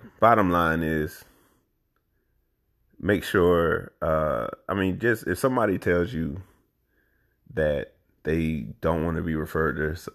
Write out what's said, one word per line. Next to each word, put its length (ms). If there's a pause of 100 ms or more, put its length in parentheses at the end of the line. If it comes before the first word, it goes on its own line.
(200)
bottom 300
line 320
is, 420 (1800)
make 240
sure, 760
uh, 460 (220)
I 60
mean, 240
just 280
if 120
somebody 380
tells 360
you 280 (1120)
that 400 (280)
they 440 (140)
don't 240
wanna 160
be 140
referred 420
to 140
as, 240